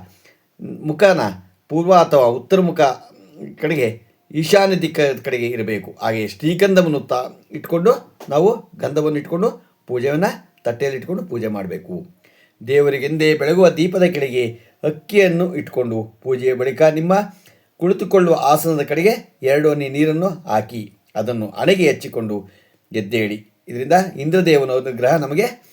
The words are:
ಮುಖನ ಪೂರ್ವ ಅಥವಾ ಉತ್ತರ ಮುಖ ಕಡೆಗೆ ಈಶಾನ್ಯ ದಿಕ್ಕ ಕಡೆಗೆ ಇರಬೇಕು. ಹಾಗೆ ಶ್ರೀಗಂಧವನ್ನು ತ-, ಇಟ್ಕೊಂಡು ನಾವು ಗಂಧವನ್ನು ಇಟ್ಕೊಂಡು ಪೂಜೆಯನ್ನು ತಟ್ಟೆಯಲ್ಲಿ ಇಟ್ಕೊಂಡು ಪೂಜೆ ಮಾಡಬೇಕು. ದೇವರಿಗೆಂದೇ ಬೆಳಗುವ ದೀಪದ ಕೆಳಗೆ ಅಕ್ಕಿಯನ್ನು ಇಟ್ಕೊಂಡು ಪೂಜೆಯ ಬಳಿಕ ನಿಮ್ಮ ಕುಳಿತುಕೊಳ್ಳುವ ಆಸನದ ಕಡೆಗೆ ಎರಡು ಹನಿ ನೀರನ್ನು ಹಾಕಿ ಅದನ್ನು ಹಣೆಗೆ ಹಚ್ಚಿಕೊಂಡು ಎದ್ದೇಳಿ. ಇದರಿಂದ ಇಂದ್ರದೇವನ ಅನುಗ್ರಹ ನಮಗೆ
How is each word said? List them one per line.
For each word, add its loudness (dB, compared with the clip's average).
ಮುಖನ 0
ಪೂರ್ವ 4
ಅಥವಾ 6
ಉತ್ತರ 2
ಮುಖ 2
ಕಡೆಗೆ -2
ಈಶಾನ್ಯ 2
ದಿಕ್ಕ -2
ಕಡೆಗೆ -2
ಇರಬೇಕು. -6
ಹಾಗೆ -2
ಶ್ರೀಗಂಧವನ್ನು 2
ತ-, -4
ಇಟ್ಕೊಂಡು -2
ನಾವು 0
ಗಂಧವನ್ನು -4
ಇಟ್ಕೊಂಡು -4
ಪೂಜೆಯನ್ನು -4
ತಟ್ಟೆಯಲ್ಲಿ -4
ಇಟ್ಕೊಂಡು -8
ಪೂಜೆ -6
ಮಾಡಬೇಕು. -10
ದೇವರಿಗೆಂದೇ 2
ಬೆಳಗುವ 4
ದೀಪದ 0
ಕೆಳಗೆ -2
ಅಕ್ಕಿಯನ್ನು 0
ಇಟ್ಕೊಂಡು -4
ಪೂಜೆಯ 0
ಬಳಿಕ -2
ನಿಮ್ಮ 2
ಕುಳಿತುಕೊಳ್ಳುವ 2
ಆಸನದ 2
ಕಡೆಗೆ 0
ಎರಡು 4
ಹನಿ -2
ನೀರನ್ನು 0
ಹಾಕಿ -4
ಅದನ್ನು -4
ಹಣೆಗೆ 2
ಹಚ್ಚಿಕೊಂಡು -6
ಎದ್ದೇಳಿ. -4
ಇದರಿಂದ -4
ಇಂದ್ರದೇವನ 2
ಅನುಗ್ರಹ 0
ನಮಗೆ -2